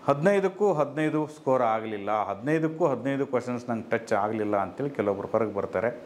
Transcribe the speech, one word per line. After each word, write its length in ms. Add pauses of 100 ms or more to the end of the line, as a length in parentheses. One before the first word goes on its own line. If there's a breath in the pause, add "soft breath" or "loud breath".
ಹದಿನೈದಕ್ಕೂ 640
ಹದಿನೈದು 540
ಸ್ಕೋರ್ 340
ಆಗಲಿಲ್ಲ, 680
ಹದಿನೈದಕ್ಕೂ 580
ಹದಿನೈದು 400
ಕ್ವಶನ್ಸ್ 420
ನಂಗೆ 200
ಟಚ್ 240
ಆಗಲಿಲ್ಲ 440
ಅಂತೇಳಿ 320
ಕೆಲವೊಬ್ರು 380
ಹೊರಗೆ 260
ಬರ್ತಾರೆ. 520